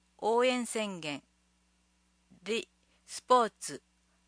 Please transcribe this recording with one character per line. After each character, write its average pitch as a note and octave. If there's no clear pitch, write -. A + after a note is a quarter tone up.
応 A#3
援 B3
宣 G#3
言、 D3+
リ G3+
ス -
ポ B3+
ー G#3
ツ、 -